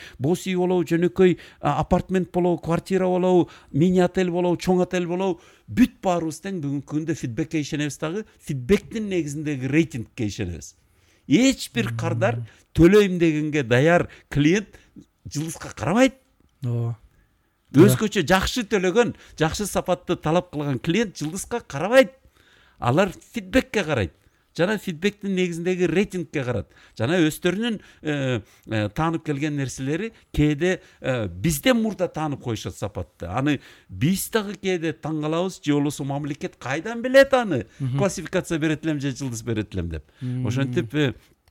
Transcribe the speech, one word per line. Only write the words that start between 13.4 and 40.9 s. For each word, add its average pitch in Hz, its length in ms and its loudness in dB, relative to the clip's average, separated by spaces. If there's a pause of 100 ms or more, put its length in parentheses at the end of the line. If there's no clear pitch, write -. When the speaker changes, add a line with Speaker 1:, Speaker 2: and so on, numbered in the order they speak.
Speaker 1:
даяр 139 480 4 (220)
клиент 170 480 0 (500)
жылдызга 156 460 -10
карабайт. 208 400 2 (480)
Speaker 2:
Ооба. 117 320 -2 (800)
Speaker 1:
Өзгөчө 202 480 6
жакшы 185 480 0
төлөгөн, 190 460 2 (240)
жакшы 165 260 -2
сапатты 180 500 -2
талап 170 360 -2
кылган 143 260 -4
клиент 185 400 -2
жылдызга 185 480 -8
карабайт. 208 460 4 (680)
Алар 175 320 2 (240)
фидбекке 208 500 -2
карайт. 127 280 -2 (440)
Жана 190 220 0
фидбектин 196 560 -4
негизиндеги 180 560 0
рейтингке 175 540 -2
карат. 117 240 -4 (320)
Жана 143 180 0
өздөрүнүн, 180 600 0 (240)
э, 135 380 -2 (280)
э, 107 240 -2
таанып 165 320 -2
келген 147 320 -4
нерселери 139 540 -4 (240)
кээде, 151 460 2 (180)
э, 120 300 -2
бизден 151 520 0
мурда 190 260 -2
таанып 151 360 -6
коюшат 107 340 -6
сапатты. - 480 -10
Аны 131 340 -2 (300)
биз 131 400 0
дагы 208 240 -2
кээде 165 400 -4
таң 151 300 -6
калабыз, 170 400 -4
же 147 100 2
болбосо 143 300 0
мамлекет 143 560 -6
кайдан 165 420 -6
билет 269 320 6
аны? 202 320 0 (140)
Speaker 2:
Мгм. 135 180 -2
Speaker 1:
Классификация 175 640 -2
берет 156 260 -2
элем 151 140 -2
же 139 160 -2
жылдыз 120 260 -8
берет 110 320 -4
элем 85 160 -4
деп. 80 140 -8 (180)
Speaker 2:
Мм. 127 240 -4
Speaker 1:
Ошентип, 123 480 -2